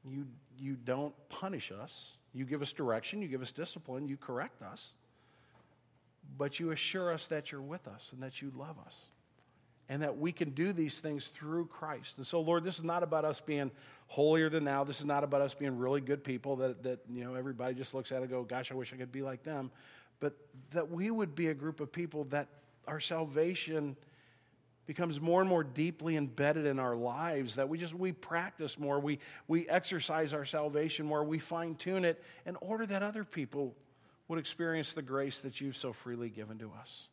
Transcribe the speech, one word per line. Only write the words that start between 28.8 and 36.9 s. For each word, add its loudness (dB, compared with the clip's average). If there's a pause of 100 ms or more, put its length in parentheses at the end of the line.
we, 0 (280)
we 4
exercise 2
our -2
salvation 0
more, 2
we 2
fine-tune -2
it 4 (240)
in -6
order -2
that 0
other -2
people -4 (540)
would 0
experience 0
the -4
grace 0
that -6
you've -4
so -4
freely -6
given -10
to -10 (100)
us. -16